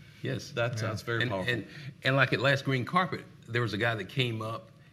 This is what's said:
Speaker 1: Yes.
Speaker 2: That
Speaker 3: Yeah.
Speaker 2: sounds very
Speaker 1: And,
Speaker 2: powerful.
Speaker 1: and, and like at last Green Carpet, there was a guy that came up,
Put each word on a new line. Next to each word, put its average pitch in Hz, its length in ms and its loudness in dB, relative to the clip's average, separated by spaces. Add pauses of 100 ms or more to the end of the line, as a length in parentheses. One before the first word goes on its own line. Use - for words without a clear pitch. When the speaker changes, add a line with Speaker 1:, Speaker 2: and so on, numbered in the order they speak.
(240)
Speaker 1:
Yes. 123 320 -6
Speaker 2:
That 120 180 0
Speaker 3:
Yeah. 110 60 -4
Speaker 2:
sounds 107 240 -2
very 117 180 0
Speaker 1:
And, 120 100 0
Speaker 2:
powerful. 98 220 0
Speaker 1:
and, - 120 -4 (380)
and 131 120 4
like 131 180 6
at 113 80 2
last 131 240 4
Green 131 200 0
Carpet, 175 360 0 (260)
there 120 140 0
was 110 120 0
a 107 40 -2
guy 117 180 2
that 98 140 -8
came 120 320 -2
up, 110 300 -8 (220)